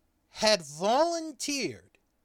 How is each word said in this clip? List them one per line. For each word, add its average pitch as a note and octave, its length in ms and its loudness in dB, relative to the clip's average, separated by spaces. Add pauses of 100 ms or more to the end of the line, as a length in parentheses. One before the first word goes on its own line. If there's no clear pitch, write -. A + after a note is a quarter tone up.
(360)
had G#3+ 260 2
volunteered B3+ 1400 -2 (260)